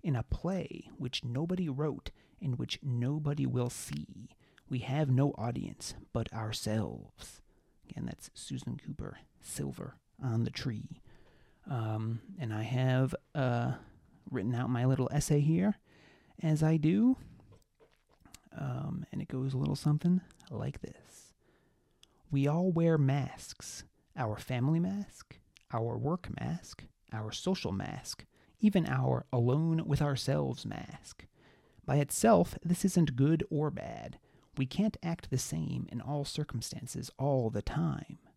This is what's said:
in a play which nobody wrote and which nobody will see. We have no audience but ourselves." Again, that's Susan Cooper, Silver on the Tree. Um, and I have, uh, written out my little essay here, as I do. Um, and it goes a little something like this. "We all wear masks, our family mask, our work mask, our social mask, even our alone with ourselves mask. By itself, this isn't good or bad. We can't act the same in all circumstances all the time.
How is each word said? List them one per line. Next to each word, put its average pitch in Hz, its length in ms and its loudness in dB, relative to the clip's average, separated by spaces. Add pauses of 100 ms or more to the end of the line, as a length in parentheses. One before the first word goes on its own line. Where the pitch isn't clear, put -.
in 151 120 2
a 117 80 0
play - 720 -4
which - 280 -6
nobody 165 440 -2
wrote 143 420 -2 (300)
and 131 180 -2
which - 240 -4
nobody 143 640 0
will 123 240 0
see. - 600 -10 (380)
We 127 100 -2
have 135 320 0
no 135 260 4
audience - 580 -6 (180)
but 113 200 -2
ourselves." 107 1080 -4 (460)
Again, - 180 -8
that's - 280 -10
Susan - 440 -8
Cooper, - 400 -10 (220)
Silver - 560 -8 (260)
on 117 220 2
the 120 60 0
Tree. - 520 -8 (680)
Um, 110 520 -2 (180)
and 113 160 -4
I 110 80 -4
have, 127 540 2 (180)
uh, 123 380 0 (580)
written 120 240 -2
out 120 160 -2
my 120 140 2
little 127 280 2
essay 147 280 4
here, 170 360 4 (640)
as 156 220 2
I 160 140 6
do. 196 400 4 (1400)
Um, 135 540 -4
and - 100 -6
it - 80 -6
goes 131 260 -2
a 127 40 0
little 147 180 2
something 175 440 4 (300)
like 135 320 -6
this. - 520 -18 (960)
"We 139 160 4
all 175 240 4
wear 165 260 6
masks, - 880 0 (320)
our 110 200 -2
family 131 420 2
mask, 196 600 -4 (340)
our 117 260 -2
work 147 300 -2 (120)
mask, - 440 -6 (280)
our 110 200 -6
social - 400 -2
mask, - 520 -6 (360)
even 202 260 6
our 131 460 2
alone 147 520 4
with 143 180 2
ourselves 139 640 0
mask. - 600 -12 (580)
By 135 120 2
itself, 175 640 6
this 175 220 0
isn't 156 320 4
good 156 340 4
or 151 200 0
bad. - 480 -10 (380)
We 135 100 2
can't 214 360 0
act 170 280 -6
the 127 80 0
same 151 520 -2
in 117 100 -6
all 143 240 -4
circumstances - 920 -6
all 131 320 2
the 104 120 -2
time. - 560 -2 (180)